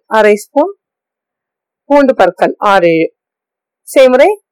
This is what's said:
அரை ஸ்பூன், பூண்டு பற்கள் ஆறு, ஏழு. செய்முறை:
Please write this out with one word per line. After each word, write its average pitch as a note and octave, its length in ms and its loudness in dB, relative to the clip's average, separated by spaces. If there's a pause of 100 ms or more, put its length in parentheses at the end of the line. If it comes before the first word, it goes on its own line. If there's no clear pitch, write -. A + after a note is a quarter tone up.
அரை G#3+ 280 0
ஸ்பூன், D4+ 380 -6 (1160)
பூண்டு C#4 260 0
பற்கள் F3+ 420 -2
ஆறு, G3 400 0
ஏழு. D#3+ 160 -4 (760)
செய்முறை: C4 420 2 (220)